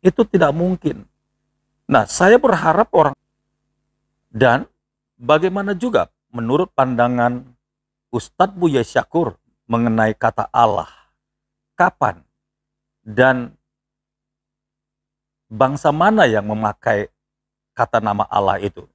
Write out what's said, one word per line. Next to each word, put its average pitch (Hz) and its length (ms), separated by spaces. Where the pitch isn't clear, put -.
Itu 214 240
tidak 160 240
mungkin. 170 560
Nah, 117 160
saya 185 320
berharap 190 560
orang, 147 240
dan 123 400
bagaimana 180 560
juga 196 400
menurut 127 400
pandangan 123 640
Ustadz - 480
Buya 143 240
Syakur 131 560
mengenai 113 480
kata - 320
Allah? 117 400
Kapan 120 400
dan 123 480
bangsa 135 480
mana 190 320
yang 107 160
memakai 107 640
kata 117 320
nama 104 240
Allah 98 320
itu? 95 240